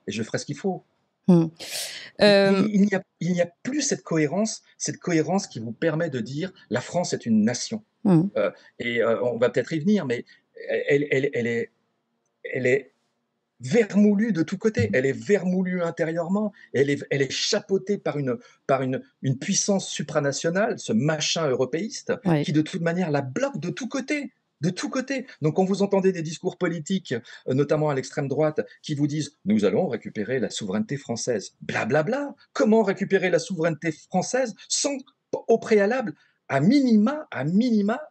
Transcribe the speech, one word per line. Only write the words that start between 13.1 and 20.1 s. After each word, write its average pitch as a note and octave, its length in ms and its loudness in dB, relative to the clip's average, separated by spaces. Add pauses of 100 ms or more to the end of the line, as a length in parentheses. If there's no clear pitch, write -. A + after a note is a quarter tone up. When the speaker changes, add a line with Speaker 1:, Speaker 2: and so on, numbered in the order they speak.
Speaker 1:
vermoulue G#3 720 4
de D#4+ 100 0
tous F#3+ 140 -4
côtés. A3 300 0
Speaker 2:
Mhm. - 60 -4
Speaker 1:
Elle C3+ 120 2
est C3 120 0
vermoulue F#3 640 0
intérieurement. E3+ 680 -2 (220)
Elle C#3 160 2
est, C#3+ 200 -2
elle C#3 120 0
est C3 100 0
chapeautée G3 640 -2
par D3 200 -4
une, B2+ 200 -2 (300)
par C3+ 140 2
une, B2+ 200 -2 (200)
une C3+ 160 0
puissance G3 520 0
supranationale, E3 880 -2